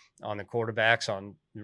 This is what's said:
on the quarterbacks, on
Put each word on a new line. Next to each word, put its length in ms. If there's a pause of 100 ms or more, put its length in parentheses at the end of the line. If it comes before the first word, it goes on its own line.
(220)
on 140
the 80
quarterbacks, 640
on 260 (300)